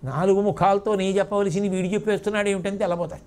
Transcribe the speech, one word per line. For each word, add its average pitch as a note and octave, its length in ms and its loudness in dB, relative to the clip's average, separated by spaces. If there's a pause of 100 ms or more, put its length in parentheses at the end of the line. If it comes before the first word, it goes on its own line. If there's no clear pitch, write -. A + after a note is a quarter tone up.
నాలుగు F3+ 380 2
ముఖాలతో G3+ 520 2
నీ F#3+ 160 0
చెప్పవలసింది G3 580 0
వీడు F#3 200 -2
చెప్పేస్తున్నాడు G#3 600 0
ఏమిటని" G3 300 -2
తెల్లబోతాట. F3 480 -2